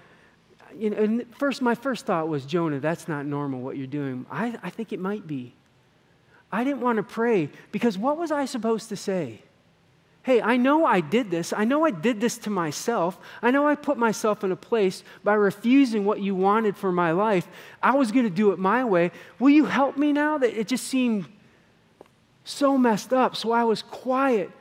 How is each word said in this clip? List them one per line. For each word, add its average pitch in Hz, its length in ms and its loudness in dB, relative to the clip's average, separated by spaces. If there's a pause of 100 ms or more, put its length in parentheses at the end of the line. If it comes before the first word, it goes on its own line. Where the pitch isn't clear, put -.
(760)
you 214 140 -2
know, 208 60 -6
and 220 400 -2
first, 285 260 -2
my 240 140 2
first - 300 -6
thought 165 200 -2
was, 147 180 -4
"Jonah, 151 360 -2
that's 160 260 -4
not 143 200 -6
normal 143 340 -6
what 127 160 -8
you're 135 100 -8
doing." 135 440 -6
I, 220 320 -6
I 180 80 -10
think 226 220 -10
it 196 60 -6
might 202 280 -6
be. 127 260 -10 (1000)
I 214 140 -2
didn't 277 160 -4
want 240 160 0
to 208 60 0
pray 220 480 0 (200)
because 208 260 0
what 269 220 -2
was 339 140 -4
I 285 140 -2
supposed 226 420 -4
to 196 80 -10
say? 156 460 -6 (840)
"Hey, 247 180 4
I 220 140 2
know 285 280 4
I 220 160 4
did 196 300 0
this. 170 220 -2
I 202 120 -2
know 285 200 2
I 311 80 2
did 202 280 -2
this 233 180 -2
to - 120 -8
myself. 180 680 -2 (240)
I 240 120 2
know 285 160 2
I 294 80 2
put 294 200 -4
myself 220 460 0
in 196 80 -2
a 180 60 -4
place 196 480 -2 (180)
by 202 120 2
refusing 226 680 2
what 208 160 0
you 196 140 -2
wanted 202 420 2
for 190 140 -2
my 175 220 2
life. 196 340 2 (340)
I 214 140 4
was 269 160 2
gonna 233 180 2
do 202 220 2
it 170 80 0
my 202 260 2
way. 175 280 2 (260)
Will 262 120 6
you 294 160 6
help 247 300 0
me 294 160 2
now?" 294 240 0
That 247 220 0
it 226 80 -2
just - 220 -4
seemed 233 380 0 (1160)
so 277 340 0
messed 240 360 2
up. 254 240 2
So 226 160 -4
I 233 100 2
was 226 200 0
quiet 254 680 -2 (100)